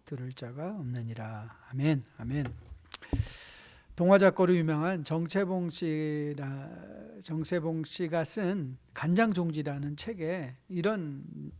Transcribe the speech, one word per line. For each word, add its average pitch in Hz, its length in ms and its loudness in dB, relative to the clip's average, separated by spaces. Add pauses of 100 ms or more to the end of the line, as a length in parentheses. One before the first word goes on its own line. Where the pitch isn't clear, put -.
들을 127 300 -8
자가 135 380 -8
없느니라. 113 840 -6 (160)
아멘, 139 320 2 (140)
아멘. 127 300 -2 (1500)
동화 185 220 8
작가로 185 380 8
유명한 160 500 2
정채봉 175 640 0
씨라-, 147 1000 -4 (520)
정채봉 160 640 0
씨가 165 400 0
쓴 175 520 -2 (160)
간장종지라는 156 1040 2
책에 165 640 -6 (100)
이런 175 560 -2 (360)